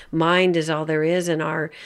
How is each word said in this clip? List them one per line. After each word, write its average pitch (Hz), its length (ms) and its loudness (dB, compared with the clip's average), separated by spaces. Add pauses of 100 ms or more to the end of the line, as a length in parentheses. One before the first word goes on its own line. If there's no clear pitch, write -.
(120)
mind 175 460 2
is 156 120 -2
all 156 160 -2
there 156 180 0
is 175 240 0
and 160 160 -2
our, 156 260 -4 (160)